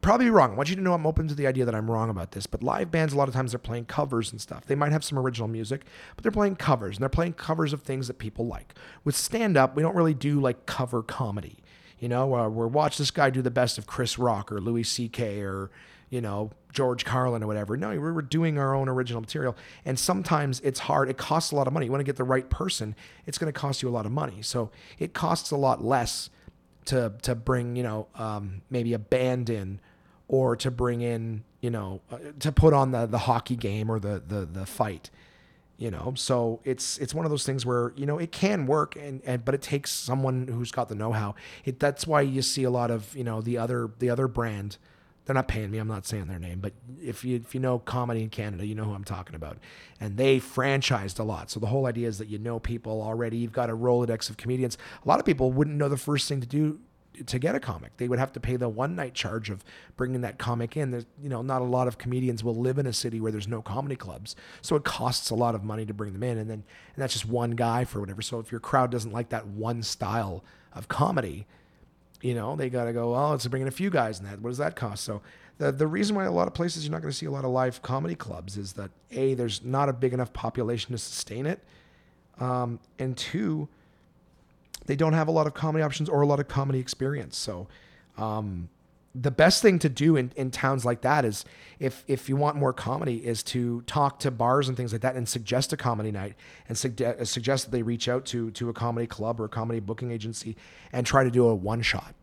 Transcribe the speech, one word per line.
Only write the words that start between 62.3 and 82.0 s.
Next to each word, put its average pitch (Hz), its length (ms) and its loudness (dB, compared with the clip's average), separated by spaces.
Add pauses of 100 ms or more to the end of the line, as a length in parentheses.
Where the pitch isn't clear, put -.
will 117 120 0
live 127 240 2
in 139 80 0
a 120 60 -2
city 113 280 -2
where 110 100 0
there's 104 160 -4
no 113 140 -4
comedy 127 360 -4
clubs. 98 380 -12 (280)
So - 140 2
it 143 80 2
costs - 440 0
a 117 60 0
lot 117 200 4
of 104 80 -4
money 110 220 -6
to 107 80 -6
bring 104 220 -6
them 101 80 -6
in. 120 160 -2
And 107 100 -6
then, 107 160 -10 (300)
and 139 80 -6
that's 131 100 -2
just 110 140 -4
one 120 240 0
guy 117 340 2
for - 160 -6
whatever. 98 220 -8
So 117 180 -6
if 110 100 -12
your 117 100 -6
crowd 127 300 4
doesn't 113 220 -4
like 117 160 -4
that 110 180 -4
one 110 360 -4
style 98 600 -2 (320)
of - 140 -14
comedy, 110 580 0 (760)
you 123 120 -2
know, 117 220 -4
they 135 140 -2
gotta 120 220 -2
go, 120 220 0
"Oh, 147 180 2
let's 123 160 -2
bring 131 140 -2
in 135 60 -2
a 131 40 -6
few 190 180 -2
guys." 113 300 0
And 101 80 -12
that, 101 120 -12
what 117 100 -4
does 123 80 -6
that 151 180 -2
cost? 104 280 -6
So 104 160 -6 (380)
the, 143 140 0
the 151 160 2
reason 202 280 2
why 190 80 0
a 185 60 0
lot 175 160 2
of - 80 -6
places 165 300 -2
you're 147 80 -4
not 160 100 -4
gonna 147 100 -4
see 160 140 -6
a 143 60 -4
lot 139 120 -4
of 127 60 0
live 127 320 0
comedy 147 320 -2
clubs 95 420 -12
is 98 180 -8
that, 98 160 -10 (200)
A, 131 240 2
there's 120 300 -2
not 135 260 2
a - 20 0
big 123 220 0
enough 127 180 0
population 117 600 -2
to 117 60 -4
sustain - 460 -6
it. 160 180 -2 (760)